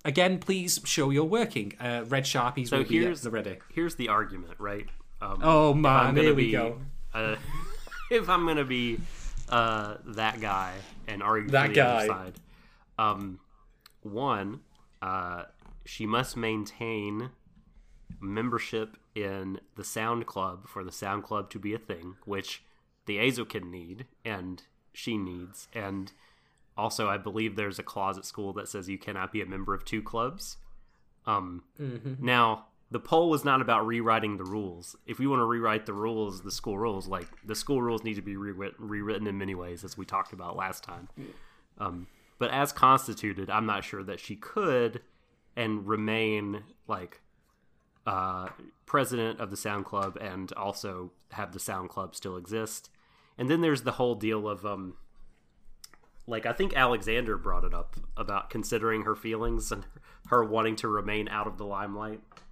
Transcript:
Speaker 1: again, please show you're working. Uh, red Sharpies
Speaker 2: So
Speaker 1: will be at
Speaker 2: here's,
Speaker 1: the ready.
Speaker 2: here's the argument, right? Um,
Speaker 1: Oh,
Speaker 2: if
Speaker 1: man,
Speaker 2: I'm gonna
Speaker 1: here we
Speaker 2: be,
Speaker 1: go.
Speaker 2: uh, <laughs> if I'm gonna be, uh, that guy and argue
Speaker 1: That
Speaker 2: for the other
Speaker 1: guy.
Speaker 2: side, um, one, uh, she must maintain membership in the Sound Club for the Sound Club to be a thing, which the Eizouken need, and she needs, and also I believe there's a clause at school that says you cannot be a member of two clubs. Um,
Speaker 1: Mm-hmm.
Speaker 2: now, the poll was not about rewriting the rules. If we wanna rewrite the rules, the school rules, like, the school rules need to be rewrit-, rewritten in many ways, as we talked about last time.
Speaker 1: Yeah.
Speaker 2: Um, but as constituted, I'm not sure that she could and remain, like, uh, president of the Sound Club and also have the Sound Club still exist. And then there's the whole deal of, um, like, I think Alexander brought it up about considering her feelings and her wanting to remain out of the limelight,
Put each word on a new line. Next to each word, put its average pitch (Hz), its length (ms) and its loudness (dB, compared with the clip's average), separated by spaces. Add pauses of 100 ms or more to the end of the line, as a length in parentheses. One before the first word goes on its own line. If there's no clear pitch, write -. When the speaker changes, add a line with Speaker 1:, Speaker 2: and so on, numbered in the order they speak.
Speaker 1:
again, 180 340 4
please 180 460 0
show 139 260 2
you're 143 140 6
working. 160 560 0
Uh, 120 260 -2
red 135 180 2
Sharpies 123 440 2
Speaker 2:
So 139 100 4
Speaker 1:
will 135 60 4
be 165 140 4
at 170 60 6
Speaker 2:
here's, 170 180 2
Speaker 1:
the 120 80 -2
ready. 104 280 -2 (140)
Speaker 2:
here's 165 240 0
the 120 120 -2
argument, 98 500 0
right? 101 280 -6 (340)
Um, 101 220 -2
Speaker 1:
Oh, 156 280 8
Speaker 2:
if 139 60 6
Speaker 1:
man, 151 160 8 (160)
Speaker 2:
I'm 135 60 2
gonna 147 140 6
Speaker 1:
here 147 60 8
we 135 120 6
Speaker 2:
be, 110 60 2
Speaker 1:
go. 120 260 0 (360)
Speaker 2:
uh, 110 220 0 (360)
<laughs> - 380 -6
if 220 180 4
I'm 175 180 6
gonna 151 180 4
be, 120 360 0 (480)
uh, 110 560 4
that 110 380 -2
guy 95 320 0 (340)
and 101 140 -4
argue 107 280 4
Speaker 1:
That 135 180 6
Speaker 2:
for 139 60 0
the 143 60 10
other 120 280 6
Speaker 1:
guy. 104 60 2
Speaker 2:
side, 92 200 -8 (640)
um, 101 400 0 (600)
one, 107 580 -2 (420)
uh, 90 440 -4 (400)
she - 220 -8
must 120 300 0
maintain 110 960 -4 (880)
membership 110 760 -2 (180)
in 98 460 -4 (160)
the 101 80 -12
Sound 113 420 -2
Club 95 420 -6
for 95 160 -10
the 92 80 -10
Sound 101 320 -4
Club 101 260 -4
to - 80 -12
be 101 160 -4
a 113 40 -4
thing, 92 460 -10
which 98 380 -6 (440)
the 101 120 -2
Eizouken 110 520 0
need, 90 360 -14 (180)
and 92 380 -6 (300)
she - 240 -6
needs, 92 560 -8
and 98 400 -8 (640)
also 110 320 0
I 98 100 2
believe 101 380 -2
there's 101 220 -2
a 101 40 -8
clause 98 360 -2
at 95 60 -14
school 101 300 -6
that 101 140 -6
says 92 200 -6
you 95 100 -4
cannot 95 340 -6
be 107 100 -2
a 90 40 -4
member 95 280 -2
of 95 100 -4
two 110 180 -2
clubs. 120 540 -4 (720)
Um, 95 360 0 (180)
Speaker 1:
Mm-hmm. 131 340 -6 (100)
Speaker 2:
now, 120 420 6 (240)
the 120 100 -2
poll 175 300 6
was 147 140 4
not 131 180 6
about 110 240 4
rewriting 113 500 2
the 92 80 -6
rules. 92 520 -6 (100)
If 110 120 -8
we 127 80 2
wanna 127 200 4
rewrite 113 400 2
the 107 80 -6
rules, 107 480 -2
the 98 80 -8
school 98 280 -4
rules, 101 300 -2
like, 90 200 -4 (160)
the 107 100 -6
school 135 260 0
rules 117 240 0
need 110 100 -2
to 101 80 -6
be 101 120 -8
rewrit-, 98 440 -6
rewritten 104 480 -4
in 98 120 -2
many 98 160 -4
ways, 87 300 -8
as 92 120 -12
we 95 80 -8
talked 98 280 -2
about 87 240 -10
last 95 280 -4
time. 90 320 -12
Speaker 1:
Yeah. 135 80 -12 (540)
Speaker 2:
Um, 90 280 -6 (320)
but 120 120 0
as 139 220 0
constituted, 104 800 4
I'm 110 160 2
not 101 180 0
sure 98 180 -8
that 95 180 -8
she 104 160 -10
could 123 640 0 (560)
and 107 300 -2
remain, 107 800 0 (240)
like, 92 320 -6 (880)
uh, 92 420 -2 (360)
president 117 560 0
of 107 100 -6
the 101 60 -6
Sound 104 280 -4
Club 98 360 -4
and 92 340 -8
also 95 580 -6 (200)
have 98 200 -8
the 92 80 -10
Sound 92 280 -6
Club 95 280 -8
still 92 200 -8
exist. 107 540 -6 (480)
And 127 100 0
then 165 140 4
there's 147 200 4
the 117 100 0
whole 123 240 2
deal 107 320 0
of, 101 180 -6
um, 98 280 -6 (1300)
like, 113 180 -4
I 120 80 2
think 185 240 2
Alexander 117 640 4
brought 90 260 4
it 90 100 4
up 87 220 -2 (200)
about 104 340 -2
considering 110 520 0
her 107 120 0
feelings 113 580 -2
and 101 140 -6 (420)
her 120 160 6
wanting 110 320 2
to 113 120 -2
remain 104 400 0
out 107 180 -2
of 104 120 -6
the 107 60 -8
limelight, 104 560 -6 (320)